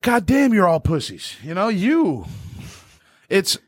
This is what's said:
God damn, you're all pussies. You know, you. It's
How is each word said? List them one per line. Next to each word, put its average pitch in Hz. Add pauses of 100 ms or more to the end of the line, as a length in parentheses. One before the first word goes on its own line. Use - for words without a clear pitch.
God 240
damn, 269
you're 202
all 165
pussies. -
You 151
know, 190
you. 214 (1040)
It's - (100)